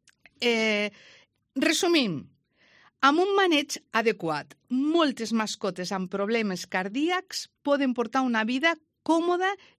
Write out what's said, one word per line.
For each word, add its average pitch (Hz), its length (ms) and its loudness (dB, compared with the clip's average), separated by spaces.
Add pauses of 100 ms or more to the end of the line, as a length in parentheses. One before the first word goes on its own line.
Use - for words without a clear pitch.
(400)
Eh, 220 500 0 (680)
resumim, 311 680 2 (800)
amb 285 180 4
un 392 160 2
maneig 330 400 2 (160)
adequat, 165 640 -2 (140)
moltes 277 640 0
mascotes 202 600 -4
amb 190 180 -6
problemes 202 560 -2
cardíacs 285 840 -4 (120)
poden 277 320 2
portar 240 280 -2
una 233 220 0
vida 262 280 2 (300)
còmoda 349 480 2 (280)